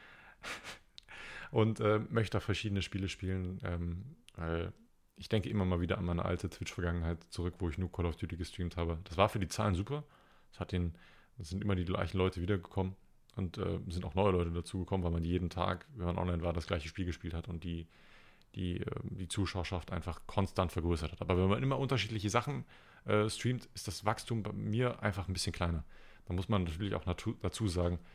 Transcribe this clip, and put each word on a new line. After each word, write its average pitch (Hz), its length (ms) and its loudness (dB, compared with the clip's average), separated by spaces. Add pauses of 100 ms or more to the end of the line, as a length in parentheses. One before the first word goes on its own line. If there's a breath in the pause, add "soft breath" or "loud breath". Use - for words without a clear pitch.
(420 loud breath)
<laughs> - 1080 -14
Und, 110 300 4
äh, 107 180 6 (100)
möchte 110 280 2
da - 20 4
verschiedene 101 420 0
Spiele 95 280 -2
spielen, 92 540 -2
ähm, 87 520 -4 (200)
weil 85 380 -2 (420)
ich - 140 -14
denke 107 200 2
immer 104 160 2
mal 90 140 4
wieder 87 200 0
an 90 60 -2
meine 87 200 0
alte 90 240 0
Twitch-Vergangenheit 85 800 -2
zurück, 87 300 -2
wo 87 100 0
ich 76 80 -2
nur 92 140 -2
Call 85 160 0
of 80 80 0
Duty 85 200 -4
gestreamt 85 420 -4
habe. 85 260 0
Das 82 140 -10
war 101 120 8
für - 100 0
die 92 80 2
Zahlen 104 280 2
super. 135 280 -2 (480 loud breath)
Es - 80 -20
hat - 120 -4
den, 87 240 0 (420 loud breath)
es 107 120 -10
sind 95 140 -2
immer 98 120 2
die 90 100 2
gleichen 95 320 0
Leute 92 240 4
wiedergekommen 95 540 0 (400)
und, 92 240 -2
äh, 92 200 0 (100)
sind 85 160 -2
auch 80 100 -6
neue 98 160 6
Leute 87 180 4
dazugekommen, 87 540 0
weil 85 80 2
man 85 120 2
jeden 87 280 2
Tag, 92 420 -2
wenn 95 140 -4
man 87 100 0
online 90 240 0
war, 85 120 0
das 82 120 -2
gleiche 80 220 -2
Spiel 90 180 -4
gespielt 85 300 -4
hat 82 120 -6
und 85 160 -6
die, 85 240 -6 (680 loud breath)
die, 90 240 -2
äh, - 240 -4
die - 240 -6
Zuschauerschaft 92 640 -2
einfach 85 340 -6
konstant 95 460 2
vergrößert 82 400 0
hat. - 100 -12
Aber 90 160 4
wenn 92 120 6
man 110 120 4
immer 131 160 2
unterschiedliche 110 540 0
Sachen, 123 340 0 (400 loud breath)
äh, 107 240 4
streamt, - 460 -2
ist - 120 -8
das 101 180 -8
Wachstum 113 360 0
bei 104 100 -4
mir 107 520 0
einfach 98 240 0
ein 95 60 -2
bisschen 85 200 0
kleiner. 85 320 0 (400 loud breath)
Da 87 80 -2
muss 87 160 0
man 101 140 4
natürlich 85 320 -2
auch 90 100 -4
natu-, 90 360 -2
dazu 98 260 0
sagen, 87 320 2 (160 loud breath)